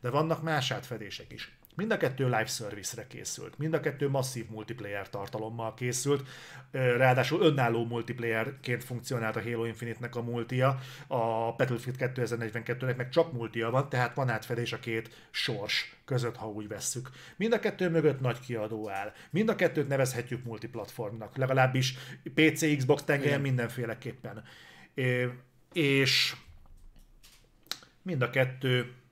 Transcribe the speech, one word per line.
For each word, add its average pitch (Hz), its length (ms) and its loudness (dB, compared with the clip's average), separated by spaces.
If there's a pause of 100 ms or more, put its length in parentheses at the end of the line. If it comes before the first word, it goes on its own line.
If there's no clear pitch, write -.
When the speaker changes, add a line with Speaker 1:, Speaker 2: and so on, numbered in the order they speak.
Speaker 1:
De 123 100 -2
vannak 156 320 2
más 151 280 0
átfedések 104 600 -8
is. - 240 -14 (180)
Mind 214 160 -4
a 202 60 2
kettő 131 280 0
live 113 220 2
service-re 104 600 -8
készült, - 520 -12
mind 160 160 -2
a 147 60 2
kettő 139 280 0
masszív 131 400 -2
multiplayer 101 640 -8
tartalommal 110 640 -6
készült, 135 540 0 (420)
ö, 127 260 2
ráadásul 127 440 6
önálló 127 440 6
multiplayerként 117 1000 -4
funkcionált 113 520 -4
a 110 60 -4
Halo 117 220 -2
Infinite-nek 117 520 -6
a 120 60 -4
multia, 127 560 2 (280)
a 135 100 -2 (400)
Battlefield 123 400 0
kétezer-negyvenkettőnek 120 1000 -2
meg 127 120 -4
csak 160 240 4
multia 117 380 -2
van, 135 180 2
tehát 123 260 2
van 135 140 0
átfedés 117 440 -2
a 110 60 -6
két - 520 -6
sors - 760 -4
között, 127 320 0
ha 110 120 -8
úgy 104 200 -6
vesszük. 107 420 -6 (260)
Mind 226 160 2
a 220 80 4
kettő 190 300 0
mögött 156 300 4
nagy 127 200 0
kiadó 110 500 -6
áll. 98 220 -6 (180)
Mind 214 180 2
a 220 60 2
kettőt 156 340 2
nevezhetjük 127 560 0
multiplatformnak, 110 920 -8
legalábbis 131 580 4 (400)
P 151 60 4 (160)
C, 151 200 4
Xbox 139 260 4
tengelyen 143 280 2
Speaker 2:
Igen. 143 100 2
Speaker 1:
mindenféleképpen. 117 1000 -2 (520)
Ö, 123 320 2 (460)
és 139 640 4 (1700)
mind 160 200 0
a 120 80 0
kettő 127 640 2 (200)